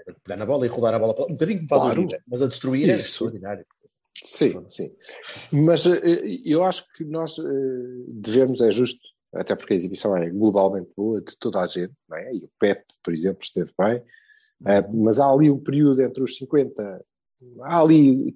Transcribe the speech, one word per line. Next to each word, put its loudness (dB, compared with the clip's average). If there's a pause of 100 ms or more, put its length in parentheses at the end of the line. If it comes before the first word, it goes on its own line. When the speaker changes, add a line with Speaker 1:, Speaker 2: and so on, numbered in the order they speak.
Speaker 1:
era -18
de -20
pegar -12
na -8
bola 0
e 0
rodar 0
a 0
bola 2
para... -4
um -6
bocadinho -2
como -8
faz 4
Speaker 2:
Claro. 0
Speaker 1:
o -2
Uribe, -8
mas -4
a 2
destruir -2
é 4
Speaker 2:
Isso. -4
Speaker 1:
extraordinário. -8 (560)
Speaker 2:
Sim, -2
sim. -12 (580)
Mas, 4
eh, 0
eu 2
acho -2 (120)
que -10
nós, -8
eh, -8 (680)
devemos, 0
é 6
justo, 0 (340)
até -4
porque -6
a 2
exibição -2
é -2
globalmente 2
boa -4
de -14
toda -4
a 0
gente, -6 (160)
não -12
é? -12
E -8
o -20 (100)
Pep, 0 (180)
por -4
exemplo, -4
esteve -6
bem, 0 (680)
eh, 2
mas 2
há 4
ali 6
um 2
período 2
entre -2
os -6
cinquenta, -4 (580)
há 0
ali 6